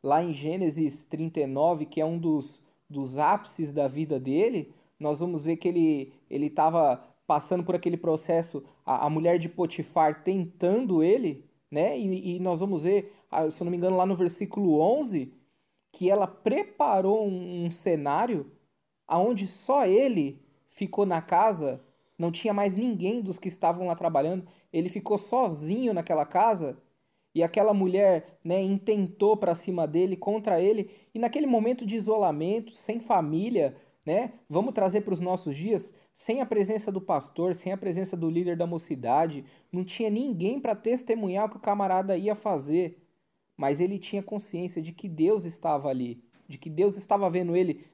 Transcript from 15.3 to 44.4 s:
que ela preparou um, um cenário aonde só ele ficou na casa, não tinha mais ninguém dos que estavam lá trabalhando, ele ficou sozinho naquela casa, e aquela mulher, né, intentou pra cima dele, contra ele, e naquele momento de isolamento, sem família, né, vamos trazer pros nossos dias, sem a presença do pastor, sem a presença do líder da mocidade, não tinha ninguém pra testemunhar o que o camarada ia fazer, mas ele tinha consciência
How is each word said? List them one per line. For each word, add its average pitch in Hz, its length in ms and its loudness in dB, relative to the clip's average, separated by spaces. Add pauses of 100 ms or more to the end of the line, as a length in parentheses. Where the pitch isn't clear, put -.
que - 180 -2
ela 196 200 4
preparou 220 1000 2
um, 180 380 -6
um 170 80 0
cenário 160 800 0 (560)
aonde 190 400 2
só 269 360 0
ele 196 560 2 (320)
ficou 202 320 -2
na 175 160 0
casa, 170 600 2 (340)
não 170 140 -2
tinha 208 240 -2
mais 202 220 0
ninguém 214 440 -2
dos 190 200 -6
que 196 80 -6
estavam 180 400 -2
lá 170 80 -2
trabalhando, 170 500 0 (260)
ele 175 160 0
ficou 202 300 -2
sozinho 214 720 0
naquela 165 320 0
casa, 180 560 2 (540)
e 165 80 4
aquela 208 320 4
mulher, 190 680 4
né, 180 200 0
intentou 196 760 2
pra 180 180 2
cima 170 320 -2
dele, 180 300 2
contra 202 440 0
ele, 208 300 2 (220)
e 226 60 -8
naquele 240 260 0
momento 247 400 2
de 214 120 -2
isolamento, 202 760 0
sem - 300 -6
família, 175 760 0 (300)
né, 202 260 0 (160)
vamos 196 240 0
trazer 196 280 2
pros 202 180 -4
nossos 180 380 -4
dias, 190 360 -4 (200)
sem - 280 -4
a 262 60 -2
presença 208 460 0
do 190 80 -4
pastor, 175 520 -2
sem 180 200 -6
a 196 40 -4
presença 185 400 -6
do 165 140 -2
líder 175 260 -2
da 170 100 -2
mocidade, 147 800 -2 (280)
não 180 120 -2
tinha 214 240 -4
ninguém 220 520 -2
pra 240 160 -2
testemunhar 220 680 -2
o - 40 -2
que - 60 -18
o - 40 -16
camarada 196 560 0
ia 202 200 0
fazer, 170 680 -2 (520)
mas 143 240 0
ele 190 180 0
tinha 202 240 -6
consciência 180 580 -8